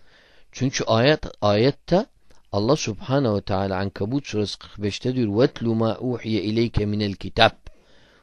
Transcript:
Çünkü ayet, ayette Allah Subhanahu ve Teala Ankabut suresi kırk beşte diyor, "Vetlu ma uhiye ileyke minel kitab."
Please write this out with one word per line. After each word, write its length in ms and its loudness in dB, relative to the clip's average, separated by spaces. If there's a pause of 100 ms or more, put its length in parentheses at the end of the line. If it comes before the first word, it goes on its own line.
(520)
Çünkü 320 -2
ayet, 420 4 (160)
ayette 640 2 (460)
Allah 240 2
Subhanahu 600 -2
ve 60 -2
Teala 360 -2
Ankabut 500 -4
suresi 320 -4
kırk 180 -20
beşte 380 -4
diyor, 260 2
"Vetlu 340 2
ma 240 0
uhiye 420 -2
ileyke 440 0
minel 280 -2
kitab." 380 2 (720)